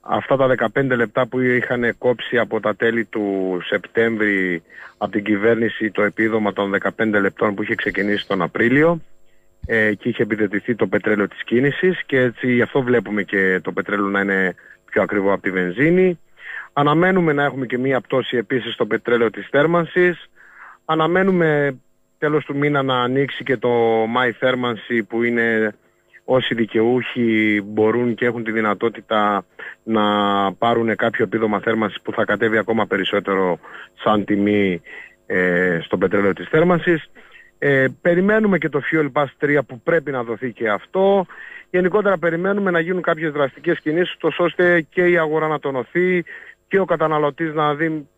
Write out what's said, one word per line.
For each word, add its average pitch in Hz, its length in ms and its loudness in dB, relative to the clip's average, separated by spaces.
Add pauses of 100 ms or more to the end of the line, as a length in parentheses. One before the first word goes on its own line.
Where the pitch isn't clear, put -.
αυτά 120 340 0
τα 131 120 2
δεκαπέντε 127 480 0
λεπτά 117 320 -2
που 127 120 -4
είχαν 123 580 0
κόψει 123 400 -2
από 110 220 -2
τα 104 160 -2
τέλη 117 300 0
του 95 580 -2
Σεπτέμβρη 104 1000 -2 (340)
από 98 140 -4
την 101 120 -2
κυβέρνηση 110 680 0
το - 100 -2
επίδομα 107 520 0
των 98 160 -2
δεκαπέντε 104 500 -2
λεπτών 101 340 0
που 104 100 -6
είχε - 120 -4
ξεκινήσει 101 520 -4
τον 95 140 -2
Απρίλιο, 135 600 2 (640)
ε, 107 280 0
και 120 160 -4
είχε 117 140 -2
επιδοτηθεί 104 520 -2
το 104 120 0
πετρέλαιο 104 400 0
της - 160 -12
κίνησης 143 600 0
και 135 140 0
έτσι 127 340 0
γι' 120 80 4
αυτό 135 200 0
βλέπουμε 104 420 0
και 95 400 0
το 95 80 -6
πετρέλαιο 101 360 -2
να 98 120 0
είναι 95 360 0 (300)
πιο - 160 -2
ακριβό 98 320 0
από 90 80 -4
τη 95 100 -4
βενζίνη. 151 680 2 (540)
Αναμένουμε 160 600 2
να 143 100 0
έχουμε 131 220 -2
και 120 120 -4
μία 127 240 0
πτώση 127 360 -2
επίσης 110 360 -4
στο 120 120 -2
πετρέλαιο 113 440 0
της 101 200 -10
θέρμανσης. 170 800 0 (560)
Αναμένουμε 160 920 2 (400)
τέλος 151 280 0
του 143 120 -6
μήνα 143 260 0
να 127 180 0
ανοίξει 131 420 0
και 127 140 0
το 123 120 0 (380)
Μάη 123 240 0
Θέρμανση, 120 720 -2
που 117 200 -2
είναι 113 500 0 (580)
όσοι 127 240 2
δικαιούχοι 113 1120 0
μπορούν 110 500 0
και 123 100 -4
έχουν 120 180 -2
τη 110 80 -6
δυνατότητα 107 960 0 (380)
να 110 200 0 (500)
πάρουν 117 420 0
κάποιο 117 280 0
επίδομα 107 360 0
θέρμανσης 110 420 -2
που - 100 -8
θα 107 140 -2
κατέβει 110 320 0
ακόμα 110 280 0
περισσότερο 95 760 0 (440)
σαν 104 220 2
τιμή, 101 560 0 (440)
ε, 90 580 0
στο - 140 -4
πετρέλαιο 98 360 2
της 85 140 -8
θέρμανσης. 165 600 2 (480)
Ε, 139 280 2 (160)
περιμένουμε 196 560 2
και 156 120 -4
το 139 120 -2 (100)
Fuel 151 200 0
Pass 143 160 0 (100)
τρία 143 260 0
που 120 180 -12
πρέπει 160 300 0
να 127 120 -4
δοθεί 117 280 -6
και 113 180 -4
αυτό. 190 560 2 (440)
Γενικότερα 185 480 2
περιμένουμε 180 540 0
να 170 80 2
γίνουν 175 220 -2
κάποιες 160 300 -2
δραστικές 147 480 -2
κινήσεις, 170 400 -2
τόσο 165 240 0
ώστε 175 460 2
και 180 180 0
η 175 100 4
αγορά 156 300 0
να 151 120 -2
τονωθεί 170 640 -2 (440)
και 190 120 2
ο 190 60 2
καταναλωτής 156 680 0
να 151 220 0
δει 156 320 -4 (100)